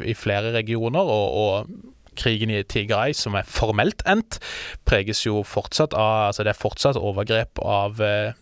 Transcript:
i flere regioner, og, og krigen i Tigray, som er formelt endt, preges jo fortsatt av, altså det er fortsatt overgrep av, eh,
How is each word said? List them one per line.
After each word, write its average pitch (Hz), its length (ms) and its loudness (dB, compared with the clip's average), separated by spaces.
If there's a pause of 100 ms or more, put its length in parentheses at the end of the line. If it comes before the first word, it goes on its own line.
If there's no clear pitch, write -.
i 117 80 0
flere 107 400 -2
regioner, 117 480 0
og, 107 320 2
og - 800 -2
krigen 110 400 0
i 101 80 0
Tigray, 110 560 0
som 104 160 -2
er 95 160 -2
formelt 110 560 0
endt, 214 320 0 (480)
preges 104 400 2
jo 104 160 2
fortsatt - 560 -2
av, 110 300 4
altså 104 180 -2
det 104 60 4
er - 80 -10
fortsatt 127 400 0
overgrep 104 580 0
av, 104 400 0
eh, 107 440 0